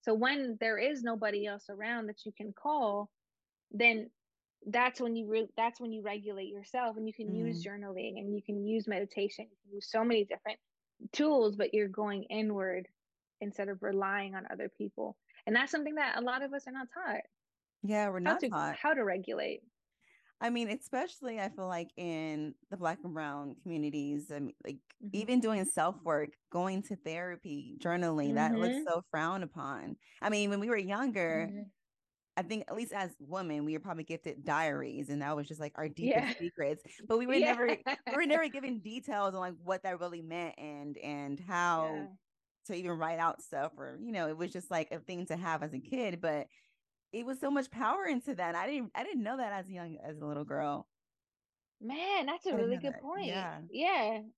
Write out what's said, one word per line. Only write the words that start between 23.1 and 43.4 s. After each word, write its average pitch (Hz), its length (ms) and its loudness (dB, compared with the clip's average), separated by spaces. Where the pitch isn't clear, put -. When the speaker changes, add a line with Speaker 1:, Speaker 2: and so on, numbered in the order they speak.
Speaker 2:
Brown 143 420 -4
communities, 147 760 -2
I 143 80 -6
mean, 143 240 -4
like, 143 140 -6
Speaker 1:
Mm-hmm. 202 100 -8
Speaker 2:
even 220 260 4
doing 220 260 2
self-work, 156 680 2
going 190 320 0
to 208 120 -6
therapy, 165 840 -8
journaling, 165 540 2
that - 240 6
looks 233 180 2
Speaker 1:
Mm-hmm. 302 100 -2
Speaker 2:
so 170 220 2
frowned 170 340 0
upon. 135 540 -6
I 208 80 0
mean, 208 200 2
when 202 100 2
we 208 100 -2
were 233 80 4
younger, 196 760 0
Speaker 1:
Mm-hmm. 202 160 -8
Speaker 2:
I 185 60 0
think 175 260 -4
at 175 60 -4
least 226 180 -4
as 190 260 -2
women, 151 460 -2
we 156 80 0
were 156 80 -2
probably 165 240 -6
gifted 151 400 -8
diaries, 143 640 0
and 143 140 -2
that 147 120 0
was 147 120 -4
just, 156 140 -10
like, 147 160 -6
our 156 120 -2
deepest 262 380 2
Speaker 1:
Yeah. 240 120 -2
Speaker 2:
secrets. 160 440 -2
But 226 120 4
we 247 80 0
were 262 120 6
Speaker 1:
<laughs> - 40 8
Yeah. 247 140 4
Speaker 2:
never, 240 200 4
we 262 60 2
were 339 100 4
never 311 220 6
given 254 320 -4
details 208 540 -2
on, 190 60 -2
like, 180 220 -4
what 185 200 0
that 180 160 -2
really 175 240 -4
meant 165 360 -4
and, 147 400 -8
and 143 400 -4
how 170 680 2
Speaker 1:
Yeah. 190 80 -18
Speaker 2:
to 202 80 -4
even 180 180 -2
write 160 260 0
out 165 240 2